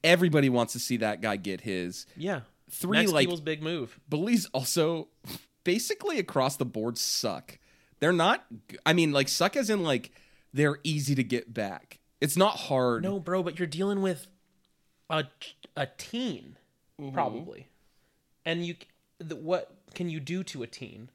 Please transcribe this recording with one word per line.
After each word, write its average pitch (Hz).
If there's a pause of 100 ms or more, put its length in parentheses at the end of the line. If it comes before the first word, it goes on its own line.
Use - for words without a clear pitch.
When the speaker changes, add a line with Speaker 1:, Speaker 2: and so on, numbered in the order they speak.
Speaker 1:
everybody 160
wants 120
to 120
see 120
that 107
guy 104
get 95
his. 90 (100)
Speaker 2:
Yeah. 165 (280)
Speaker 1:
Three, -
Speaker 2:
Max 202
Speaker 1:
like, 143
Speaker 2:
Keeble's 175
big 151
move. 160
Speaker 1:
bullies 180
also 160 (560)
basically 294
across 139
the 135
board 117
suck. - (420)
They're 160
not 180 (240)
g-, -
I 160
mean, 165
like, 139
suck -
as 220
in, 208
like, 135 (420)
they're 151
easy 143
to 131
get 117
back. 98 (220)
It's 151
not 196
hard. 127
Speaker 2:
No, 196
bro, 180
but 165
you're 175
dealing 190
with 180 (840)
a, 156 (520)
a 143 (100)
teen, 214 (440)
Speaker 1:
Mm-hmm. 135
Speaker 2:
probably. 135 (800)
And 170
you 170
c-, - (300)
the, 160
what 160 (220)
can 175
you 160
do 170
to 143
a 117
teen? 113